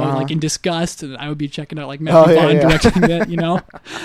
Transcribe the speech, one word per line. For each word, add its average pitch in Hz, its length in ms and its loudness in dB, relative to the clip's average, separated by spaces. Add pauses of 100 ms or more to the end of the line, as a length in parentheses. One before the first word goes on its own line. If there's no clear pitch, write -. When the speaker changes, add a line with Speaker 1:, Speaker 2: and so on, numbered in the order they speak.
Speaker 1:
Uh-huh. 135 160 -2
Speaker 2:
like, 131 140 -4
in 160 80 -2
disgust, 165 640 -4
and 131 140 -12
I 139 120 -12
would 151 80 -8
be 147 120 -6
checking 151 300 -12
out, 143 80 -12
like, 139 120 -12
Speaker 1:
Oh, 156 40 -8
Speaker 2:
Matthew 165 320 6
Speaker 1:
yeah, 160 60 6
Speaker 2:
Vaughn 151 140 4
Speaker 1:
yeah. 147 60 4
Speaker 2:
directing 175 480 2
it, 170 200 -2
you 170 80 -6
Speaker 1:
<laughs> 170 40 -2
Speaker 2:
know? 170 180 -2 (460)